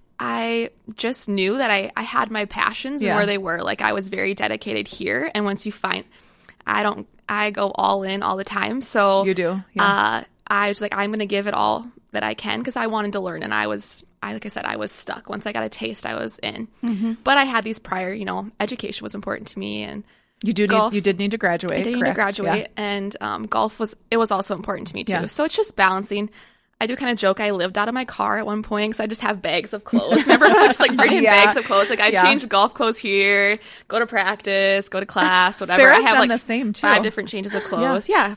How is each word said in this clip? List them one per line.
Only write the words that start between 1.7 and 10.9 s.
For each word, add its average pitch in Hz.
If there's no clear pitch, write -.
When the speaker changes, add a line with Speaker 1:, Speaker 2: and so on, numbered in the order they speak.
Speaker 1:
I, 202
I -
had 226
my 214
passions 262
and 208
Speaker 2:
Yeah. 175
Speaker 1:
where 208
they 202
were. 170
Like, -
I 107
was 190
very 196
dedicated 110
here, 117
and 208
once 196
you 208
find, -
I 208
don't, 208
I 208
go 202
all 196
in 190
all 190
the 196
time, 208
so 196
Speaker 2:
You 190
do, 180
yeah. 196
Speaker 1:
uh, 202
I 202
was 202
like, 208